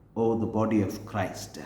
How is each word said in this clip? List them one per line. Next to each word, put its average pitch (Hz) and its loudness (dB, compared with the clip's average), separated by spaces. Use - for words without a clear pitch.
over 113 2
the 104 0
body 110 4
of 92 -2
Christ. - -6